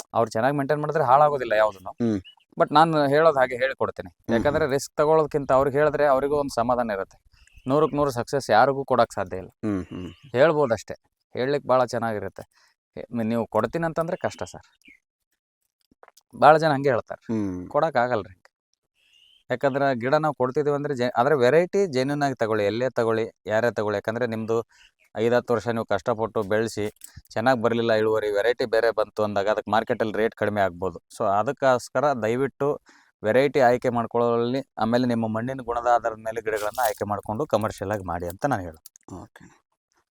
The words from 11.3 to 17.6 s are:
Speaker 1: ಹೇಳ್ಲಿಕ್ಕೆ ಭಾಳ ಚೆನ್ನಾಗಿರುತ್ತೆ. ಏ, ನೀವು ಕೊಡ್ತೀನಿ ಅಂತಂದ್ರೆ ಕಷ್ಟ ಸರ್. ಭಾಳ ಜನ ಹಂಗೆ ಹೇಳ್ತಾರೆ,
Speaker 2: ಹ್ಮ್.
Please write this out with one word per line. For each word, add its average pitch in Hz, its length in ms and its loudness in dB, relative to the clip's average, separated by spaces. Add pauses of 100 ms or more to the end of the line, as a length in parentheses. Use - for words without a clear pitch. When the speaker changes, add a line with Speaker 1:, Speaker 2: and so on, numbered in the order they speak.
Speaker 1:
ಹೇಳ್ಲಿಕ್ಕೆ 127 340 -4
ಭಾಳ 127 160 4
ಚೆನ್ನಾಗಿರುತ್ತೆ. 110 840 -8 (260)
ಏ, - 60 -12 (200)
ನೀವು 113 240 -2
ಕೊಡ್ತೀನಿ 117 380 -2
ಅಂತಂದ್ರೆ 165 320 -4
ಕಷ್ಟ - 260 -8
ಸರ್. - 520 -18 (1500)
ಭಾಳ 147 160 8
ಜನ 156 160 2
ಹಂಗೆ 139 160 0
ಹೇಳ್ತಾರೆ, - 440 -4
Speaker 2:
ಹ್ಮ್. 92 360 -4